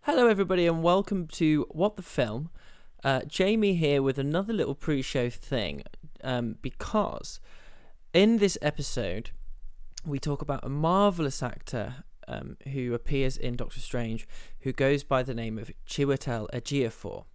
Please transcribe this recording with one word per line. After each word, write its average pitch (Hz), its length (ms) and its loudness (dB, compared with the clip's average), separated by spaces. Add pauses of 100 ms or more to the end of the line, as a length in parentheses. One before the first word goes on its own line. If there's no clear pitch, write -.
(140)
Hello, 240 140 6
everybody, 185 400 4
and 165 160 2
welcome 180 420 4
to 156 440 2
What 202 260 0
the 190 60 -10
Film. 131 480 -2 (520)
Uh, 135 240 2
Jamie 196 500 4
here 143 260 4
with 135 180 2
another 165 320 0
little 165 240 0
pre-show 131 540 0
thing, 90 540 -4 (380)
um, 120 400 -2
because - 800 -2 (760)
in 214 260 8
this 196 220 4
episode, 113 680 -2 (760)
we 143 140 -2
talk 143 220 -2
about 143 240 -2
a - 40 -4
marvellous 165 720 2
actor, - 640 -6 (240)
um, - 300 -8 (160)
who 123 200 -2
appears 131 440 2
in 120 180 0
Doctor 117 240 -2
Strange, 113 480 -2 (320)
who 131 140 -2
goes 139 320 4
by 131 180 2
the 131 100 -4
name 113 240 -4
of 107 140 -8 (160)
Chiwetel 135 600 0
Ejiofor. 120 760 -4 (120)